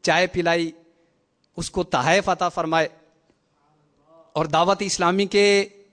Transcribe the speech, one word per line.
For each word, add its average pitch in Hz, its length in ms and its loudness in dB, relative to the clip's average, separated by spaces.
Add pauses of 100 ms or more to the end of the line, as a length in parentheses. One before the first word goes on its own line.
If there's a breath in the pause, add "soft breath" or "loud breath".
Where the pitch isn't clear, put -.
چائے 175 260 2
پلائی، 170 440 -2 (840)
اس 170 140 -8
کو 180 120 -4
تحائف 170 460 0
عطا 180 200 -2
فرمائے 160 380 -2 (1500)
اور 156 120 -2
دعوت 170 340 2
اسلامی 185 460 0
کے 202 440 2 (240)